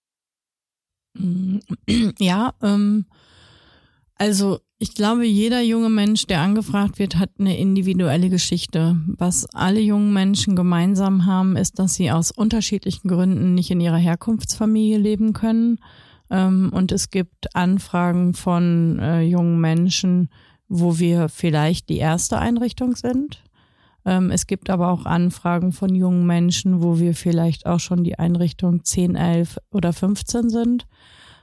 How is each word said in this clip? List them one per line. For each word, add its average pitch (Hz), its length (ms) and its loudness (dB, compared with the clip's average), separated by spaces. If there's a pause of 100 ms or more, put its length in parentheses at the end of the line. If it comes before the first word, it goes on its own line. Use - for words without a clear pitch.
(1160)
<clears throat> - 60 -12 (960)
Ja, 202 440 0
ähm, 208 440 0 (1080)
also 196 460 0 (180)
ich - 160 -8
glaube, 233 320 0
jeder 226 340 2
junge 233 300 0
Mensch, 214 360 0
der 175 140 0
angefragt 202 580 0
wird, 190 180 -2
hat 185 220 0
eine 190 200 0
individuelle 180 720 2
Geschichte. 175 760 0
Was 180 380 -2 (100)
alle 196 260 0
jungen 208 340 2
Menschen 196 420 2
gemeinsam 180 720 2
haben, 185 300 2
ist, - 220 -2
dass 185 160 0
sie 160 160 -2
aus 160 200 0
unterschiedlichen 214 800 -2
Gründen 180 460 2
nicht 180 160 0
in 180 100 0
ihrer 170 180 0
Herkunftsfamilie 214 960 0
leben 214 380 0
können. 226 440 0 (520)
Ähm, 190 420 2
und 185 200 0
es - 180 -4
gibt - 440 -6
Anfragen 180 800 0
von, 170 640 0
äh, 165 220 0
jungen 170 400 2
Menschen, 175 720 0 (380)
wo 170 320 0
wir 170 280 2
vielleicht 156 600 -2
die 156 100 -2
erste 165 400 -2
Einrichtung 240 560 -2
sind. 254 480 -6 (640)
Ähm, 185 260 0
es - 160 -2
gibt - 240 -6
aber 175 220 0
auch 170 120 -4
Anfragen 175 680 -2
von 190 220 -2
jungen 180 300 2
Menschen, 175 560 2
wo 170 200 2
wir 170 140 2
vielleicht 165 520 -2
auch 175 140 0
schon 175 240 -2
die 175 140 -4
Einrichtung 175 640 0
zehn, 180 320 0
elf 170 420 0 (140)
oder 175 200 0
fünfzehn 208 560 -2
sind. 233 380 -2 (560)